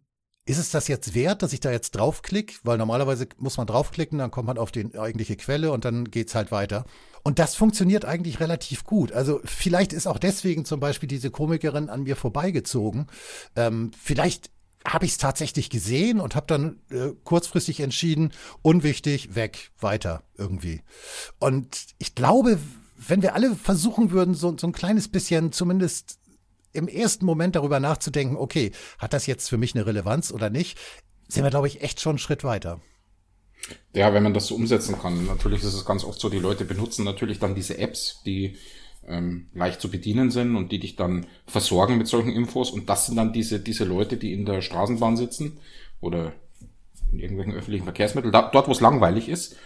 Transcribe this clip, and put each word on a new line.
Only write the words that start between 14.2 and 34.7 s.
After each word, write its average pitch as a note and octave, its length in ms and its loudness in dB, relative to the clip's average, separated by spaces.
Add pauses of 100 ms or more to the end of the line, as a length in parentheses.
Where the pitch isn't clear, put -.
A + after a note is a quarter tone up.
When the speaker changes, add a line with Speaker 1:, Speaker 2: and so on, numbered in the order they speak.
Speaker 1:
hab - 200 0
ich's - 120 0
tatsächlich C#3+ 540 -2
gesehen C3+ 480 2
und D3+ 160 -2
hab D3 140 -2
dann, D3+ 320 0 (100)
äh, C3 200 -2 (120)
kurzfristig - 560 0
entschieden, D3+ 540 2 (300)
unwichtig, D3+ 760 4
weg, - 420 -4
weiter G2 460 -2 (120)
irgendwie. F2 460 -6 (560)
Und - 480 -2 (120)
ich - 180 -10
glaube, G#3 420 6 (380)
wenn F#3 260 2
wir F3+ 140 2
alle A#3 180 4
versuchen G3 560 2
würden, F3+ 240 4
so, E3 240 0
so - 80 -4
ein F3 60 -2
kleines G3+ 340 0
bisschen E3 460 0
zumindest F3+ 640 0 (540)
im D#3 160 -2
ersten F#3+ 380 0
Moment E3+ 280 2
darüber D3 240 2
nachzudenken, C#3+ 580 -2
„Okay, B2 360 -2 (260)
hat - 140 -6
das C#3+ 140 0
jetzt - 220 -4
für B2+ 100 0
mich B2 180 0
eine G#2 100 0
Relevanz G#2+ 460 -2
oder A2 180 -2
nicht?“, D#3 260 -2 (520)
sind - 160 0
wir, C#3 60 2
glaube C#3 180 2
ich, - 140 -8
echt - 180 -6
schon D#3 120 0
einen C#3 60 -2
Schritt - 240 -4
weiter. F#2 380 -4 (1120)
Speaker 2:
Ja, G2+ 180 6
wenn G#2 120 6
man G#2 100 4
das G#2 140 0
so - 80 -4
umsetzen A2+ 440 2